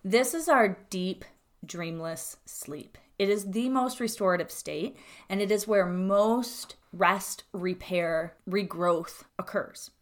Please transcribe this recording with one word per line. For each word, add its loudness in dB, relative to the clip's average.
This 4
is -2
our 6
deep, -4
dreamless -8
sleep. -14
It 4
is 0
the 0
most 0
restorative 0
state, -6
and -2
it 0
is 2
where 4
most 0
rest, 0
repair, -2
regrowth 0
occurs -6